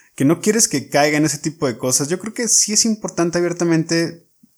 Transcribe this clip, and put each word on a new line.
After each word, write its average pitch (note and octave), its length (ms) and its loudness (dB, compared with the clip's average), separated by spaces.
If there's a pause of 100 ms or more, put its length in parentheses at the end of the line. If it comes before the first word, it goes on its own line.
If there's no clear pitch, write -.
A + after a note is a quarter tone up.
(160)
que C3 80 0
no E3 160 2
quieres G#3+ 280 2
que C3+ 200 -6
caiga D3+ 300 2
en D3+ 80 2
ese D3+ 120 -4
tipo D3+ 280 -4
de A#2 120 -2
cosas, C3+ 300 -2
yo F3+ 100 -4
creo G#3+ 160 -10
que A#3 140 -4
sí - 240 2
es G#3 140 2
importante F3 520 -2
abiertamente E3+ 880 0 (320)